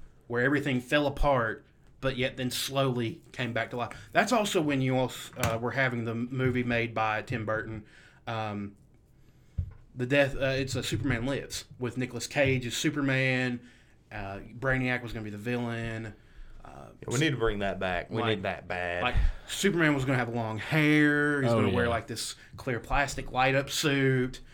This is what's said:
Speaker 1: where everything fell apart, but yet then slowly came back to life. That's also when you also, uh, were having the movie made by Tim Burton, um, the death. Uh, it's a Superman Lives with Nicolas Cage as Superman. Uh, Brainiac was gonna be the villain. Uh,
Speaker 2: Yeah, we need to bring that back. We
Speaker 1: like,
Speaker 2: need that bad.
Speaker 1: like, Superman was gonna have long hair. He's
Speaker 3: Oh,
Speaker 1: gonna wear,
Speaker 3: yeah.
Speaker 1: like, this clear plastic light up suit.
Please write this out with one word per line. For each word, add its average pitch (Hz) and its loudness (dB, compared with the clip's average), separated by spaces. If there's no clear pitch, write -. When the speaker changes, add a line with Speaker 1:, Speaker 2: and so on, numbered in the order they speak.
Speaker 1:
where 120 2
everything 139 2
fell 147 2
apart, 123 2
but 127 -2
yet 123 -2
then 127 -2
slowly 127 0
came 117 -4
back 113 -2
to 127 -6
life. 120 -4
That's 208 4
also 202 4
when 143 2
you 131 2
also, - -2
uh, 117 2
were 117 -2
having 123 0
the 117 -4
movie 127 0
made 117 -2
by 110 0
Tim 117 -4
Burton, 110 -4
um, 104 -6
the 127 -4
death. 139 2
Uh, 135 0
it's 135 -2
a 123 -2
Superman 117 -2
Lives 131 -6
with 123 -4
Nicolas 123 -4
Cage 131 2
as 117 -6
Superman. 131 0
Uh, 98 -8
Brainiac 127 0
was 117 -10
gonna 110 -6
be 104 -8
the 104 -8
villain. 117 -4
Uh, - -18
Speaker 2:
Yeah, - -10
we 123 2
need 156 2
to 123 -2
bring 107 2
that 95 -2
back. 90 0
We 110 -2
Speaker 1:
like, 110 2
Speaker 2:
need 95 -6
that 95 -4
bad. 90 -2
Speaker 1:
like, 123 2
Superman 160 2
was 131 0
gonna 131 2
have 120 -2
long 113 -4
hair. 147 4
He's 120 4
Speaker 3:
Oh, 117 6
Speaker 1:
gonna 107 4
wear, 120 4
Speaker 3:
yeah. 117 2
Speaker 1:
like, 113 -2
this - -8
clear 120 -4
plastic 135 -2
light 135 4
up 139 0
suit. 135 2